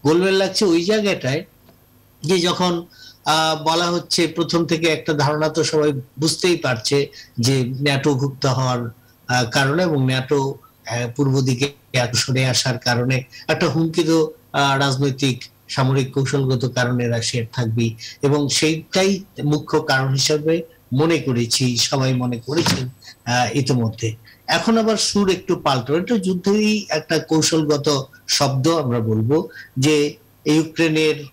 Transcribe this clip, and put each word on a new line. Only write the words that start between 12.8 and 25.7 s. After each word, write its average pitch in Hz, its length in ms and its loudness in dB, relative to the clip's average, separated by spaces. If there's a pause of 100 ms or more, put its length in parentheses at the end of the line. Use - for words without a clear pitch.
একটা 156 220 0
হুমকি 165 340 0
তো, 156 300 2 (200)
আহ, 135 240 2
রাজনৈতিক 135 680 0 (240)
সামরিক 135 460 0
কৌশলগত 135 520 0
কারণে 120 420 0
রাশিয়ার 117 460 -2
থাকবেই, 113 420 -2 (260)
এবং 143 280 2
সেইটাই 185 760 0 (200)
মুখ্য 151 380 0
কারণ 135 320 0
হিসেবে 151 480 0 (320)
মনে 160 240 2
করেছি, 120 600 0
সবাই 131 360 0
মনে 123 260 -2
করেছেন, 139 500 -2 (360)
আহ, 123 300 0
ইতিমধ্যে। 120 600 -2 (360)
এখন 170 260 2
আবার 220 200 2
সুর 202 320 0
একটু 180 260 -2
পাল্টো, 139 420 -2